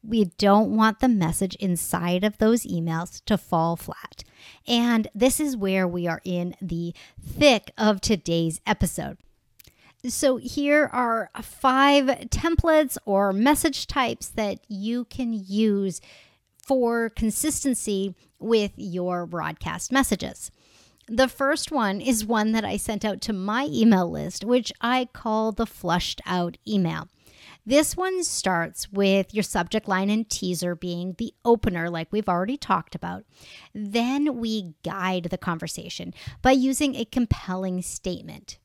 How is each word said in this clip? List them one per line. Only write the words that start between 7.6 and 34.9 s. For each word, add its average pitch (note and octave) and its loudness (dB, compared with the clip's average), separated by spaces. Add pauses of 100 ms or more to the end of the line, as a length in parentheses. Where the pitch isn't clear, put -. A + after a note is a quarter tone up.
of G#3+ 2
today's E3 0
episode. - -2 (880)
So C4 2
here C#4+ 2
are A3+ -2 (120)
five C4+ 4 (240)
templates D#4 4
or G3 4
message C#4 2
types A#3 -2
that G3+ -4
you A3 -4
can A#3+ -6
use G3+ 0 (560)
for A#3 0
consistency G#3+ -2 (240)
with G#3+ 2
your F3+ -4
broadcast D#3+ -6
messages. - -2 (580)
The B3 4
first C#4 -2
one G#3 -2
is A3 0
one A3 0
that A3 0
I G3 -4
sent G#3 -6
out G3 -4
to A3+ -4
my G#3 -2
email G#3 6
list, D#3 -8
which B3 0
I B3 0
call A3 -2
the A3+ -2
flushed - -2
out F3 -2
email. E3+ 0 (560)
This C#4+ 2
one F#4 -2
starts - -2
with G3 2
your G#3 -2
subject F#3 -4
line G3 0
and A3 0
teaser F3 -4
being F3 -6
the A#3 -6 (120)
opener, F#3 2
like E3 -4
we've G#3 -2
already F#3+ 0
talked - -2
about. F3 -10 (480)
Then A#3+ -2
we A3 -4
guide F3+ -4